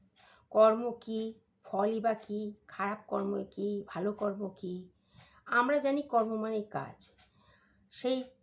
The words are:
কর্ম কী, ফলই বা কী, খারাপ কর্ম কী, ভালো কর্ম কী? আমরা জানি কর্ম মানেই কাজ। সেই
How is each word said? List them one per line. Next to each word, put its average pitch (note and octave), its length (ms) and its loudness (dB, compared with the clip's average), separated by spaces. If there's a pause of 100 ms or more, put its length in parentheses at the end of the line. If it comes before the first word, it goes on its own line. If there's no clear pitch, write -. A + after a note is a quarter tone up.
(500)
কর্ম A3 420 6
কী, A3 420 -6 (300)
ফলই G#3 360 0
বা A3 140 2
কী, G#3+ 400 -6 (140)
খারাপ G3+ 300 -4 (100)
কর্ম G3 440 -2
কী, G3+ 360 -4
ভালো G3 260 -4
কর্ম G3+ 440 -4
কী? F3+ 320 -10 (560)
আমরা B3+ 340 4
জানি C#4 220 0
কর্ম A3+ 340 2
মানেই A3 280 -2
কাজ। C#3 460 -10 (800)
সেই B3+ 340 -2 (200)